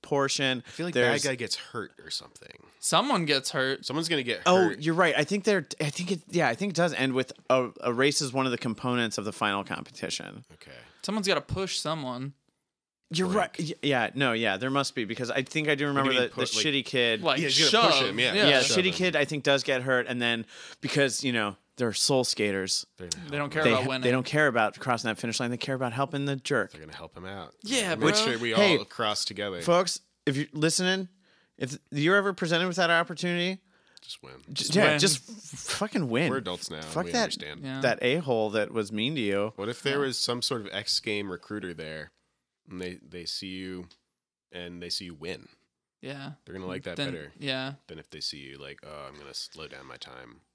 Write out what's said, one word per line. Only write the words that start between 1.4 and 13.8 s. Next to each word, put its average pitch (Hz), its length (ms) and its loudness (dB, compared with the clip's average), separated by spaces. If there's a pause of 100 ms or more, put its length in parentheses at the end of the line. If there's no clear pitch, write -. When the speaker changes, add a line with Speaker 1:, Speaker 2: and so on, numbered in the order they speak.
Speaker 2:
hurt - 340 -10 (120)
or - 60 -18
something. - 380 -12 (320)
Speaker 3:
Someone 196 460 2
gets 143 260 0
hurt. 135 340 -2
Speaker 2:
Someone's 160 220 -2
gonna 156 160 0
get 117 220 -4
Speaker 1:
Oh, 180 240 8
Speaker 2:
hurt. - 100 -4
Speaker 1:
you're 156 160 0
right. 170 220 4
I 151 80 4
think 196 180 -2
they're, 196 240 2 (140)
I 151 80 0
think 180 240 -4
it, 165 160 -4
yeah, 160 180 2
I 117 80 2
think 202 160 -4
it 156 40 -8
does 170 180 2
end 131 200 0
with 127 200 0 (160)
a, 127 200 4 (120)
a 120 100 0
race 135 300 2
is 135 100 -4
one 131 140 0
of 127 80 0
the 117 40 -2
components 120 600 -2
of 101 80 -4
the 104 80 -4
final 101 320 2
competition. - 880 -8
Speaker 2:
Okay. - 180 -20 (300)
Speaker 3:
Someone's 202 260 -4
gotta 170 140 2
push - 380 -4
someone. 139 540 -6 (760)
Speaker 1:
You're 180 160 0
right. 185 260 0
Speaker 2:
Brink. 165 180 -4
Speaker 1:
Y-, - 180 -4